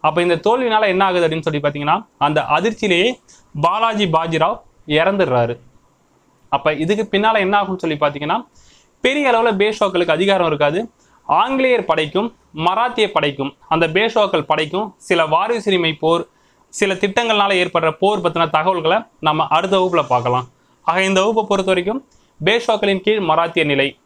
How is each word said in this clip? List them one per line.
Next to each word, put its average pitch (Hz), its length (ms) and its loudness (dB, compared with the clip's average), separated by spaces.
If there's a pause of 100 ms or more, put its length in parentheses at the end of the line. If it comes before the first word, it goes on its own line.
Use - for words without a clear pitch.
அப்ப 156 180 2
இந்த 175 140 2 (100)
தோல்வினால 220 420 2
என்ன 185 180 2
ஆகுது 180 200 0
அப்படின்னு 156 220 -2
சொல்லி 147 180 -2
பாத்தீங்கன்னா, 147 320 0 (200)
அந்த 151 220 0 (160)
அதிர்ச்சியிலேயே 196 520 0 (480)
பாலாஜி 208 500 0 (100)
பாஜிராவ் 165 420 0 (420)
இறந்துடுறாரு. 139 560 2 (960)
அப்ப 151 220 0 (100)
இதுக்கு 208 280 -2
பின்னால 214 340 0
என்ன 202 140 0
ஆகும்னு 190 240 -6
சொல்லி 156 200 -4
பாத்தீங்கன்னா, 147 340 -2 (680)
பெரிய 269 280 0
அளவுல 226 200 2 (100)
பேஷ்வாக்களுக்கு 185 560 0
அதிகாரம் 190 340 2
இருக்காது. 147 280 0 (480)
ஆங்கிலேயர் 247 640 2
படைக்கும் 185 360 0 (380)
மராத்திய 220 460 0
படைக்கும் 143 400 -2 (160)
அந்த 165 200 2
பேஷ்வாக்கள் 196 640 -2
படைக்கும் 156 360 -2 (100)
சில 175 280 -2
வாரிசுரிமை 180 760 0
போர், 165 240 0 (480)
சில 196 200 0
திட்டங்கள்னால 202 580 0 (100)
ஏற்படுற 170 300 0 (100)
போர் 196 240 0
பத்தின 165 240 0
தகவல்களை 170 500 0 (200)
நம்ம 156 280 0 (100)
அடுத்த 190 200 0
வகுப்புல 175 300 2
பார்க்கலாம். 123 400 0 (400)
ஆக 180 160 0
இந்த 190 180 2
வகுப்பை 214 280 0
பொறுத்த 190 220 0
வரைக்கும் 190 300 -2 (380)
பேஷ்வாக்களின் 208 680 0
கீழ் 214 240 2
மராத்திய 165 360 2
நிலை 139 220 2 (180)